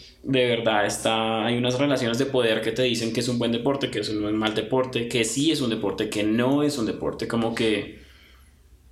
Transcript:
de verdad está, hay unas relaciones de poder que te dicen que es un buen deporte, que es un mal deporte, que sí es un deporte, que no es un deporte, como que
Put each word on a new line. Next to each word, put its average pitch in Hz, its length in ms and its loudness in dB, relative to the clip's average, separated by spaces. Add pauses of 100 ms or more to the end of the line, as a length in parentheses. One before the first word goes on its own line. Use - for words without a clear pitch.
(220)
de 127 240 2
verdad 113 400 2
está, 110 580 0
hay 120 140 0
unas 123 200 0
relaciones 127 400 0
de 135 80 0
poder 117 360 2
que 113 100 -2
te 127 100 0
dicen 113 300 0
que 123 80 0
es 120 80 -2
un 120 100 -2
buen 117 140 0
deporte, 123 380 0
que 117 100 -4
es 104 80 -4
un 107 280 -2
mal 107 180 0
deporte, 120 520 0
que 120 180 0
sí 147 280 2
es 143 80 0
un 123 80 0
deporte, 107 400 -2
que 107 160 -2
no 123 380 2
es 143 160 0
un 110 80 0
deporte, 80 420 -4
como 117 260 0
que 110 420 0 (960)